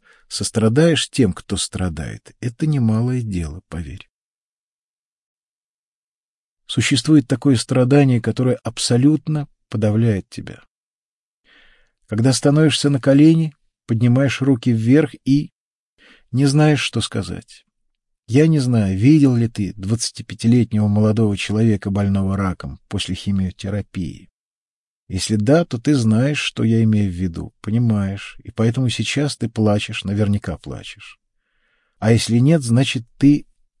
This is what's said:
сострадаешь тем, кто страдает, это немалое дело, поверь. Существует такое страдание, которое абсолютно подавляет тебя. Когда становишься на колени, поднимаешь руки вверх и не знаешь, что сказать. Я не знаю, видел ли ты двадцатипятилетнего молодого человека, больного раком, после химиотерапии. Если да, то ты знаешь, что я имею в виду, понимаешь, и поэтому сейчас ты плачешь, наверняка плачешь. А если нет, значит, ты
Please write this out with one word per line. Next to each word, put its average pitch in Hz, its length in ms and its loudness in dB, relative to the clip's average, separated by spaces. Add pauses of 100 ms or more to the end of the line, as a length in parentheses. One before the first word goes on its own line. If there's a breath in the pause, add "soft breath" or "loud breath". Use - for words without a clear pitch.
(280 soft breath)
сострадаешь 131 840 0
тем, 101 240 2
кто - 240 -10
страдает, 76 840 -8
это 120 280 -8
немалое 123 540 0
дело, 87 480 -8
поверь. 80 380 -12 (2500)
Существует 143 640 2
такое 139 280 0
страдание, 127 640 2
которое 123 340 -2
абсолютно 143 920 -2 (200)
подавляет 107 600 -2
тебя. - 340 -16 (1400 soft breath)
Когда 117 260 0
становишься 147 560 2
на 139 100 0
колени, 151 560 4 (320)
поднимаешь 120 540 0
руки 131 300 0
вверх 120 420 2 (120)
и 143 260 0 (800 soft breath)
не 131 140 0
знаешь, 147 360 4
что - 200 -4
сказать. - 640 -8 (640)
Я 135 200 4
не 156 120 2
знаю, 113 380 0
видел 135 380 4
ли 117 120 0
ты 98 280 -6
двадцатипятилетнего 113 1120 -2
молодого 107 480 2
человека, 104 540 0
больного 98 480 -2
раком, 92 500 -6
после 92 280 -8
химиотерапии. 98 1120 -6 (800)
Если 95 280 -4
да, 131 300 2
то 120 160 -8
ты 151 140 0
знаешь, 123 420 0
что - 260 -6
я 113 200 2
имею 104 280 2
в 87 40 -8
виду, 82 360 -6 (100)
понимаешь, 101 800 -4
и - 80 -18
поэтому 117 380 0
сейчас 139 460 -4
ты 117 140 -6
плачешь, 107 540 -2
наверняка 101 560 -2
плачешь. - 580 -18 (800)
А 110 140 2
если 113 260 2
нет, 143 240 4
значит, 127 440 -2 (120)
ты 143 300 2 (320)